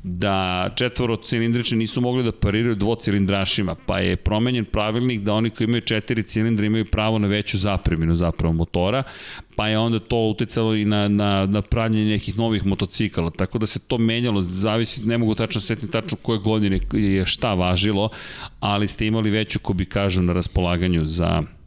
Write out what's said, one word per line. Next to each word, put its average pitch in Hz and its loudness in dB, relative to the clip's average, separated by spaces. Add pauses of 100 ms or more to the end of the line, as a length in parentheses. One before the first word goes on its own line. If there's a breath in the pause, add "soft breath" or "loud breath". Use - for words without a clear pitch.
da 92 -2
četvorocilindrični 117 0
nisu 113 0
mogli 123 0
da 113 0
pariraju 110 0
dvocilindrašima, 98 0
pa 95 -4
je 92 0
promenjen 113 0
pravilnik 110 -2
da 104 0
oni 113 2
koji 113 -2
imaju 117 2
četiri 110 -2
cilindra 110 0
imaju 110 0
pravo 110 0
na 104 2
veću 104 0
zapreminu 85 2
zapravo 82 2
motora, 90 0 (520 loud breath)
pa 107 -2
je 107 2
onda 113 2
to 117 -2
uticalo 110 0
i 107 2
na, 104 2
na, 101 2
na 104 0
pravljenje 110 0
nekih 101 -2
novih 110 0
motocikala, 95 -2
tako - -4
da 107 0
se - -4
to - -4
menjalo, 113 2
zavisi, 107 -2
ne 117 0
mogu 110 2
tačno 110 -2
setiti 107 -4
tačno 110 -2
koje 113 -2
godine 101 2 (140)
je 95 2
šta - -2
važilo, 95 2 (500 loud breath)
ali 101 0
ste 110 -2
imali 110 2
veću, 107 0
ko - -2
bi 90 0
kažu, 98 0
na 87 2
raspolaganju 87 2
za 82 0 (240)